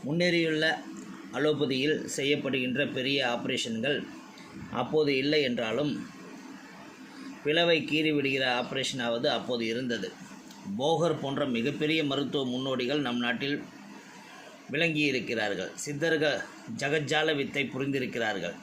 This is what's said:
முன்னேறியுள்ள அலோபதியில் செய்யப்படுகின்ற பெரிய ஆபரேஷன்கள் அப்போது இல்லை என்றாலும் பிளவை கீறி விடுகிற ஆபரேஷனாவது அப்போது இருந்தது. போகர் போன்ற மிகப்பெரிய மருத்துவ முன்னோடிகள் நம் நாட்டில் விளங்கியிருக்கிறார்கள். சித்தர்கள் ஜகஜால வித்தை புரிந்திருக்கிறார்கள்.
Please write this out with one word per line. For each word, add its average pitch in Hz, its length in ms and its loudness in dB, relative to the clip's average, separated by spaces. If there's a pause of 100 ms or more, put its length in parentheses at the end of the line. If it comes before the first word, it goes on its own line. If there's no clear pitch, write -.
முன்னேறியுள்ள 160 600 2 (680)
அலோபதியில் 139 640 2 (180)
செய்யப்படுகின்ற 135 800 2
பெரிய 135 240 0 (100)
ஆபரேஷன்கள் 120 720 0 (720)
அப்போது 143 460 4
இல்லை 147 240 4
என்றாலும் 123 500 2 (1500)
பிளவை 165 400 6
கீறி 156 300 2
விடுகிற 135 320 2 (160)
ஆபரேஷனாவது 123 680 0
அப்போது 135 380 0
இருந்தது. 113 440 -2 (680)
போகர் 156 420 4
போன்ற 139 260 0
மிகப்பெரிய 143 580 2
மருத்துவ 139 420 0
முன்னோடிகள் 131 560 0
நம் 123 240 0
நாட்டில் 139 380 0 (1080)
விளங்கியிருக்கிறார்கள். 131 1040 0
சித்தர்கள் 147 680 0 (360)
ஜகஜால 151 580 2
வித்தை 139 280 0
புரிந்திருக்கிறார்கள். 117 1000 -2